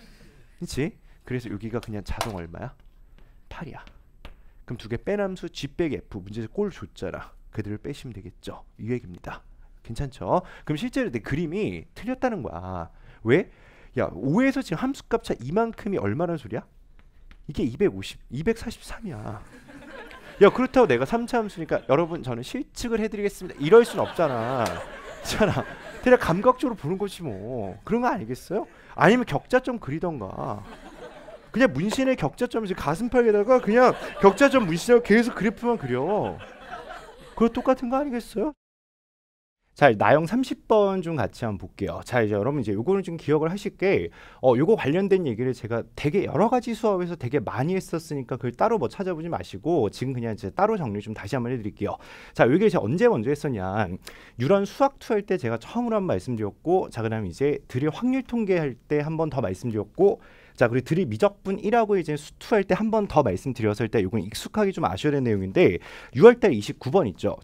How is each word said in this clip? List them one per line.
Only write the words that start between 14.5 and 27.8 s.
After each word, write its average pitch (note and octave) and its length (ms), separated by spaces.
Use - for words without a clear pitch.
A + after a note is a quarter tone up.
지금 D#3+ 160
함수값 B3+ 460
차 E3 160
이만큼이 G3+ 580
얼마란 D#3+ 380
소리야? A#2+ 280
이게 D3 160
이백오십, B2 560
이백사십삼이야. C#3 1120
야, G3 80
그렇다고 B3 360
내가 B2+ 180
삼 A#3 220
차 A#3+ 120
함수니까 E3 500
"여러분, E3 340
저는 B2 220
실측을 A#3 560
해드리겠습니다." G3+ 600
이럴 G3+ 240
순 G#3+ 140
없잖아. B2 640
있잖아. D#3 400
그냥 B3 160
감각적으로 A#3 560
보는 E3+ 200
거지 G3 280
뭐. G#2 600